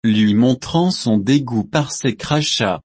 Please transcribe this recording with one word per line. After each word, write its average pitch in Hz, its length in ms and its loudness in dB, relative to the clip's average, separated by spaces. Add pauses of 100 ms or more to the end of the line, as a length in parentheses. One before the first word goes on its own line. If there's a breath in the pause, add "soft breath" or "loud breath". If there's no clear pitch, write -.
lui 107 300 2
montrant 131 560 2
son 117 260 -2
dégoût 120 480 0
par 131 280 -2
ses 123 220 -4
crachats. 120 760 -2